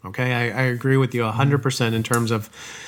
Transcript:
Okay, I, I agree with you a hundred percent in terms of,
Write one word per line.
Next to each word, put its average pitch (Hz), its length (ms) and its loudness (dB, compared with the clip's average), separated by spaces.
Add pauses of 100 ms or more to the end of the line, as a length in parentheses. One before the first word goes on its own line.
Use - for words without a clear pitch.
Okay, 127 280 -2
I, 120 140 0
I 117 180 -2
agree 127 320 2
with 131 180 2
you 120 100 0
a 110 60 0
hundred 139 320 2
percent 120 320 0
in 113 80 0
terms 117 300 0
of, 107 160 -2 (400)